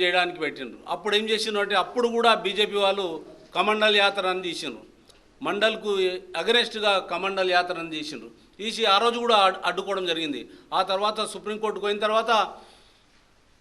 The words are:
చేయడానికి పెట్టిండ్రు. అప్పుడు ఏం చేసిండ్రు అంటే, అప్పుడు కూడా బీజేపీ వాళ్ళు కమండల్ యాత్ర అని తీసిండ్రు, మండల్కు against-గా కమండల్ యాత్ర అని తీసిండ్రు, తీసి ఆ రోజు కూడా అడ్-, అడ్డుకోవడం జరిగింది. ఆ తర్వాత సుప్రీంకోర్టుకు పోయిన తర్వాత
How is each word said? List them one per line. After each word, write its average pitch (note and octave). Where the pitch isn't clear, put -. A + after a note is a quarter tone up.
చేయడానికి F3
పెట్టిండ్రు. C3+
అప్పుడు G3+
ఏం A3
చేసిండ్రు G#3
అంటే, G3
అప్పుడు A#3+
కూడా A#3
బీజేపీ G3+
వాళ్ళు G3
కమండల్ G#3+
యాత్ర G3
అని F#3
తీసిండ్రు, D3+
మండల్కు G#3
against-గా G#3+
కమండల్ F#3
యాత్ర F3
అని E3
తీసిండ్రు, B2
తీసి A3
ఆ -
రోజు A#3+
కూడా A#3
అడ్-, F#3
అడ్డుకోవడం F#3
జరిగింది. D3+
ఆ F#3
తర్వాత G#3
సుప్రీంకోర్టుకు G#3
పోయిన G#3
తర్వాత A3+